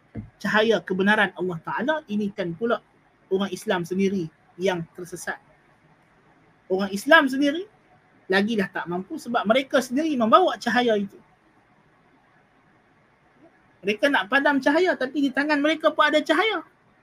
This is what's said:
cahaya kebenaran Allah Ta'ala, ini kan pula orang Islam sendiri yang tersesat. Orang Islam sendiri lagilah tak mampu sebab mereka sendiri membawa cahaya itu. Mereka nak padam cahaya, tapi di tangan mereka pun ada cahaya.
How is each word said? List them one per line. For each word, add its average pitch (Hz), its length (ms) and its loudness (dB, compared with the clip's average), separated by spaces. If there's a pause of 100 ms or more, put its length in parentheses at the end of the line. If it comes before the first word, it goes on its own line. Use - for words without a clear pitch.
(360)
cahaya 214 480 2
kebenaran 196 480 2
Allah 175 320 -4
Ta'ala, 202 300 -2 (180)
ini 208 160 -2
kan 180 240 -6
pula 233 320 -4 (480)
orang 196 160 0
Islam 180 400 -4
sendiri 190 400 -2 (320)
yang 180 320 -2
tersesat. 180 480 -12 (1300)
Orang 190 240 -2
Islam 294 400 4
sendiri 294 320 -2 (640)
lagilah 202 400 0
tak 156 160 -8
mampu 180 320 -8
sebab 233 320 -4
mereka 269 320 2
sendiri 294 360 -2
membawa 247 440 2
cahaya 240 400 2
itu. 196 160 -8 (2750)
Mereka 214 320 0
nak 196 160 0
padam 277 320 2
cahaya, 320 320 2
tapi 269 340 -2
di 254 60 0
tangan 294 260 0
mereka 311 320 0
pun 311 160 2
ada 302 140 2
cahaya. 330 400 0 (420)